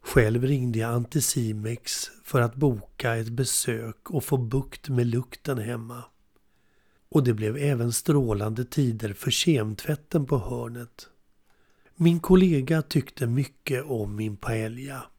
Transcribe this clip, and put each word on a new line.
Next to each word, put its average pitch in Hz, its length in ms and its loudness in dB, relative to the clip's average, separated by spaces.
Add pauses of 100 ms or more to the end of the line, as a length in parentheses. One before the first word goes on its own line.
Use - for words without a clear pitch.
Själv 120 420 4
ringde 127 340 0
jag 117 160 -2
Anticimex 117 1160 -4 (140)
för - 160 0
att 117 140 0
boka 127 640 0
ett 113 120 -4
besök 117 800 -4
och 156 140 -2
få 143 120 0
bukt 127 520 -4
med 123 180 2
lukten 123 520 -2
hemma. 117 460 -8 (1040)
Och 143 140 4
det 120 100 4
blev 107 220 -2
även 131 360 0
strålande 113 720 0
tider 113 480 0
för - 180 -4
kemtvätten 139 960 0
på 139 120 2
hörnet. 117 720 -8 (880)
Min 170 240 4
kollega 165 640 6
tyckte - 440 -2
mycket 131 580 -2
om 107 320 -4
min 107 200 -4
paella 117 680 -6 (160)